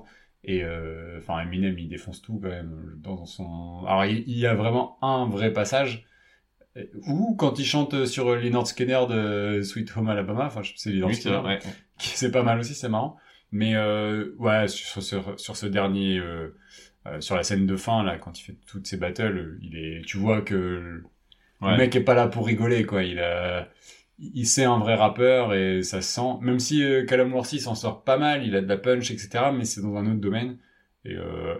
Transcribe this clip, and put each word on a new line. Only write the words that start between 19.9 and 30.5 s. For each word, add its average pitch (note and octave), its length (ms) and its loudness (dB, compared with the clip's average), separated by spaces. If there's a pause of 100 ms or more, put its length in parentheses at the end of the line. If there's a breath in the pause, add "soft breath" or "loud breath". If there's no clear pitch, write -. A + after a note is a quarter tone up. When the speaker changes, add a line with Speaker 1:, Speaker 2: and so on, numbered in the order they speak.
Speaker 1:
tu - 140 -6
vois G#2+ 240 4
que F2+ 600 -4 (600 soft breath)
Speaker 2:
Ouais. G2 80 2
Speaker 1:
le A#2 80 6
mec B2+ 180 4
est A#2 60 6
pas B2+ 120 6
là A#2 140 6
pour A2 180 -2
rigoler, A2+ 380 2
quoi. G2 200 0
Il F2 160 -4
a... F2 480 -2 (500 soft breath)
il, B2+ 280 -6
c'est C3+ 180 4
un A#2+ 140 6
vrai A2 180 4
rappeur A2+ 580 6
et F#2 280 2
ça F#2 200 -4
se - 100 -4
sent. B2 300 -2
Même B2+ 160 2
si, C#3+ 260 2
euh, C3 220 4
Callum B2+ 260 4
Worthy B2+ 260 -2
s'en B2 160 -4
sort - 300 -6
pas C3+ 140 4
mal, D3 280 2
il G2+ 80 0
a G2 60 2
de F#2+ 80 -2
la G2 80 4
punch, B2 340 2
et A2+ 60 -6
cetera, B2+ 340 0
mais B2 140 0
c'est G#2+ 160 -4
dans G#2 160 -2
un G#2 80 -2
autre G#2+ 160 2
domaine. A#2 380 -2 (480 soft breath)